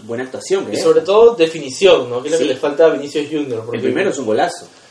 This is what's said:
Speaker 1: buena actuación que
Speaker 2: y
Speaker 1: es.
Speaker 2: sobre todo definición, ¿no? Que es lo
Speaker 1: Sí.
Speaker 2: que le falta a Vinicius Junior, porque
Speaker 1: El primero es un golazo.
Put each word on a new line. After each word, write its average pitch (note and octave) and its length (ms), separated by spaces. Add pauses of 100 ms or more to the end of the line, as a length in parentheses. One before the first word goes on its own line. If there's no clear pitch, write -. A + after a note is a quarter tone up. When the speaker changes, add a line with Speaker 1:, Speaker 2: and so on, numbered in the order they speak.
Speaker 1:
buena A#2 220
actuación - 400
que - 80
Speaker 2:
y - 20
Speaker 1:
es. - 80
Speaker 2:
sobre D#3+ 160
todo G#3+ 360
definición, D#3+ 760
¿no? B2 120
Que D3 60
es D3+ 60
lo E3 60
Speaker 1:
Sí. D3+ 40
Speaker 2:
que C#3+ 120
le - 40
falta D#3+ 280
a - 20
Vinicius C#3+ 420
Junior, C3 320
porque A2+ 140
Speaker 1:
El A2+ 60
primero F#3+ 260
es - 100
un B2 60
golazo. A2+ 400 (260)